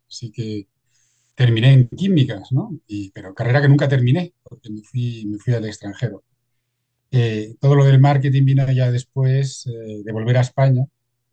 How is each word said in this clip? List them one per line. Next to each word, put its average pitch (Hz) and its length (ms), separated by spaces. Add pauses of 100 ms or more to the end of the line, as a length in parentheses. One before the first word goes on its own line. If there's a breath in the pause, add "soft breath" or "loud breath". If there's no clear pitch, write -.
así - 240
que 107 380 (680)
terminé 120 380
en 127 160
químicas, 147 600
¿no? 151 360
Y, 101 240
pero - 240
carrera 123 260
que 139 80
nunca 143 200
terminé, 135 440 (100)
porque - 280
me 107 120
fui, 117 440
me 104 120
fui 123 140
al 110 140
extranjero. 104 580 (840)
Eh, 110 500
todo 139 140
lo 143 100
del 135 160
marketing 139 460
vino 135 260
ya 127 180
después, 131 760
eh, 110 360
de 107 100
volver 113 260
a - 20
España, 131 460 (460)